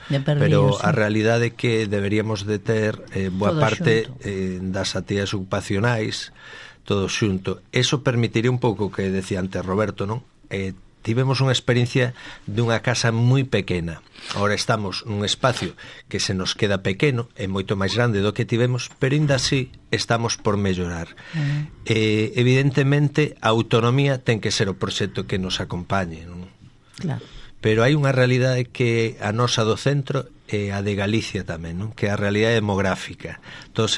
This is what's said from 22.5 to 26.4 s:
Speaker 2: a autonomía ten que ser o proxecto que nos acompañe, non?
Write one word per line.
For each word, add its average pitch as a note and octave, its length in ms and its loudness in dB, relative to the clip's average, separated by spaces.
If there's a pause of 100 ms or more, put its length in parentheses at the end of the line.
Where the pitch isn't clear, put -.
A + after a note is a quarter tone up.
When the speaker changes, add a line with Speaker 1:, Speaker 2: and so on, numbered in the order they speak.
Speaker 2:
a A2+ 160 2
autonomía B2 640 2
ten A2+ 240 0
que G#2+ 80 -2
ser G#2 160 0
o F#2+ 160 -2
proxecto F#2+ 480 -4
que G2+ 80 0
nos F#2 240 -4
acompañe, E2+ 640 -4
non? F2 240 -14 (480)